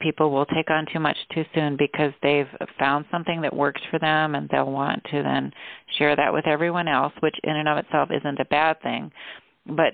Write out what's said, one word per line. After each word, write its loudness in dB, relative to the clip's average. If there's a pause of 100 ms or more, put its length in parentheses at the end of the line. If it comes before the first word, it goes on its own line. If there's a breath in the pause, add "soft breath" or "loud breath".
people 2
will 2
take 0
on 2
too -2
much 0 (180)
too -2 (100)
soon 0
because 2 (100)
they've 2 (280)
found 0
something -2
that -2
works -2
for 0
them, 2
and -4
they'll 0
want -2 (100)
to 0
then -2 (440 loud breath)
share 4
that 2
with 0
everyone 0
else, 2
which 2 (100)
in 0
and 0
of 2
itself 0
isn't -2
a -2
bad 2
thing. -6 (560 loud breath)
But 2